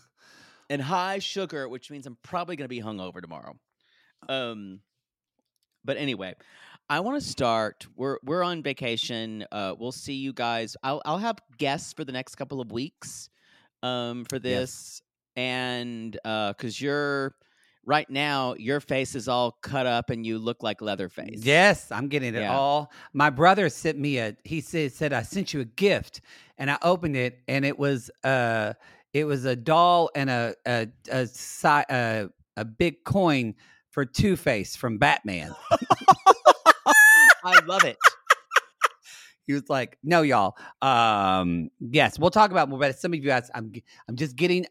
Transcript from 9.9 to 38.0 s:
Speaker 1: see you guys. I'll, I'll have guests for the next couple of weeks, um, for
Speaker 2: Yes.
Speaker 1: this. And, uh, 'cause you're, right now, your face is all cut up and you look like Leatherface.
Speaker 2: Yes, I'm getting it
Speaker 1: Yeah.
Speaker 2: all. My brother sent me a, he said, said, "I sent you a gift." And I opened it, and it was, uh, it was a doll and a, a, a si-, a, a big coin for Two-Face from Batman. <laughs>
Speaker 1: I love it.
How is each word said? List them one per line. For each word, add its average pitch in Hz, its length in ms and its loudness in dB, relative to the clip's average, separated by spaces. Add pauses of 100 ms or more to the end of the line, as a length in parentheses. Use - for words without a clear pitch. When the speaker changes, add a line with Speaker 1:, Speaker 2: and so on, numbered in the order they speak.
Speaker 1:
see 143 220 -12
you 135 180 -8
guys. 117 500 -6
I'll, 135 220 -6
I'll 160 140 -4
have 220 200 -6 (200)
guests 143 340 -4
for 156 120 -12
the 131 80 -12
next 127 220 -10
couple 135 260 -10
of 113 120 -12
weeks, - 560 -12 (560)
um, 120 400 -6
for 135 120 -8
Speaker 2:
Yes. 113 60 -10
Speaker 1:
this. 127 600 -8 (340)
And, 123 880 -6
uh, 107 300 -4
'cause 113 260 -10
you're, 143 540 -4 (500)
right 147 240 -2
now, 139 460 -2
your 135 260 -4
face 131 360 -4
is 110 120 -10
all 123 240 0 (100)
cut 135 240 -2
up 117 240 -2
and 113 140 -6
you 113 140 -4
look 117 240 -6
like 107 180 -6
Leatherface. 101 640 -8
Speaker 2:
Yes, 170 460 4
I'm 117 180 -6
getting 131 260 -4
it 117 80 -4
Speaker 1:
Yeah. 107 140 0
Speaker 2:
all. 143 360 0 (200)
My 143 160 4
brother 170 400 4
sent 156 300 -4
me 139 200 -2
a, 110 260 -4
he 160 160 -8
said, 151 320 -4
said, 147 200 -4
"I 120 100 -2
sent 190 300 -6
you 147 80 -4
a 123 40 -4
gift." 165 560 -2 (380)
And 135 120 -2
I 143 120 0
opened 170 340 0
it, 123 320 -4
and 139 160 0
it 139 140 -2
was, 139 300 -2 (140)
uh, 117 520 0 (380)
it 151 120 0
was 139 220 -2
a 127 100 0
doll 170 580 4
and 139 160 -2
a, 117 240 -2 (100)
a, 117 240 0 (220)
a 127 160 -2
si-, - 400 -6 (240)
a, 113 380 -2 (280)
a 110 80 -4
big 143 400 -4
coin 143 500 0 (360)
for 143 140 -2
Two-Face 135 720 -2
from 113 220 -4
Batman. 104 540 0 (180)
<laughs> - 1700 8
Speaker 1:
I - 220 8
love - 180 4
it. 120 120 -4 (1500)